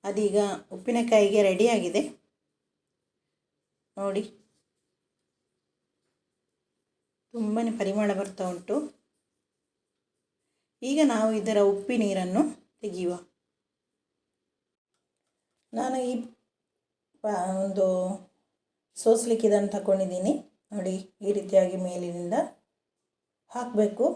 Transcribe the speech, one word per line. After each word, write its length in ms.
ಅದೀಗ 300
ಉಪ್ಪಿನಕಾಯಿಗೆ 720
ರೆಡಿಯಾಗಿದೆ. 560
ನೋಡಿ, 220
ತುಂಬನೇ 440
ಪರಿಮಳ 400
ಬರ್ತಾ 320
ಉಂಟು. 260
ಈಗ 100
ನಾವು 180
ಇದರ 220
ಉಪ್ಪಿ 300
ನೀರನ್ನು 400
ತೆಗೆಯುವ. 340
ನಾನು 180
ಈ 20
ಪ-, 240
ಒಂದು 220
ಸೋಸ್ಲಿಕ್ಕೆ 460
ಇದನ್ನು 280
ತಗೊಂಡಿದ್ದೀನಿ. 560
ನೋಡಿ, 200
ಈ 140
ರೀತಿಯಾಗಿ 380
ಮೇಲಿನಿಂದ 480
ಹಾಕಬೇಕು. 600